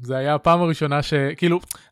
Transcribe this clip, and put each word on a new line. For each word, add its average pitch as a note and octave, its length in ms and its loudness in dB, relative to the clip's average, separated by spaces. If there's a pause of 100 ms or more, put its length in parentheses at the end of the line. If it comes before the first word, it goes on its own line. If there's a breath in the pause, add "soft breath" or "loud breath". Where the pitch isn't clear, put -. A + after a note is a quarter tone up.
זה B2+ 140 -6
היה C#3 180 0
הפעם E3+ 280 2
הראשונה D3 400 -2
ש-, - 120 -4 (220)
כאילו, F3 240 2 (320 loud breath)